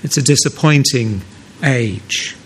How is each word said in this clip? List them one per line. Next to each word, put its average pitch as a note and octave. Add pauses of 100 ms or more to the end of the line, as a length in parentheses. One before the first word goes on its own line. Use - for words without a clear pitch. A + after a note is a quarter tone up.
It's -
a D3
disappointing C3 (400)
age. A#2